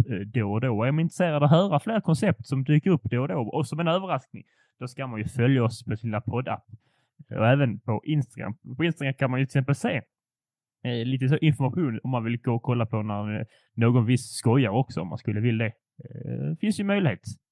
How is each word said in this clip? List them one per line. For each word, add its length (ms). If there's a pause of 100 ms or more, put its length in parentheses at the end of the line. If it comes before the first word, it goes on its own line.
eh, 100
då 340
och 80
då. 160
Och 100
är 40
man 80
intresserad 360
av 80
att 80
höra 280
fler 220
koncept 460
som 160
dyker 260
upp 140
då 180
och 60
då 120
och 280
som 120
en 80
överraskning, 560 (360)
då 80
ska 200
man 120
ju 60
följa 380
oss 220
på 120
sin 120
lilla 120
poddapp. 440 (640)
Och 180
även 320
på 260
Instagram. 520 (200)
På 60
Instagram 300
kan 180
man 80
ju 60
till 40 (100)
exempel 160
se, 260 (800)
eh, 220
lite 240
så 80
information 640
om 80
man 120
vill 180
gå 140
och 80
kolla 220
på 180
när, 360
eh, 60 (300)
någon 300
viss 320
skojar 340
också, 300
om 60
man 100
skulle 240
vilja 240
det. 80 (260)
Eh, 600
finns 180
ju 40
möjlighet. 380 (300)